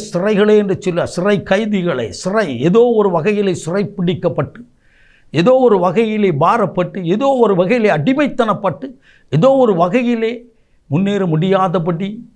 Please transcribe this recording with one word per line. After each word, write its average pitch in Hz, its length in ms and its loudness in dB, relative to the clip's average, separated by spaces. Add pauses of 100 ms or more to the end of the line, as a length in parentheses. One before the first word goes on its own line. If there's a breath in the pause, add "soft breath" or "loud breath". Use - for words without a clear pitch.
(140)
சிறைகளே 208 440 2
என்று 196 240 -2
சொல்ல, 170 240 -2
சிறை 185 380 -2
கைதிகளை, 175 680 -2
சிறை 185 480 -4
ஏதோ 175 200 4
ஒரு 226 300 2
வகையிலே 190 440 0
சிறை 196 440 -6
பிடிக்கப்பட்டு, 170 640 -4 (720 soft breath)
ஏதோ 180 220 4
ஒரு 240 260 4
வகையிலே 202 520 0
பாரப்பட்டு, 180 720 -2
ஏதோ 214 240 0
ஒரு 233 280 2
வகையிலே 208 340 2
அடிமைத்தனப்பட்டு, 214 1000 -2 (400 soft breath)
ஏதோ 170 220 4
ஒரு 254 240 4
வகையிலே 226 720 -2 (400)
முன்னேற 190 400 -2
முடியாதபடி, 185 1120 -2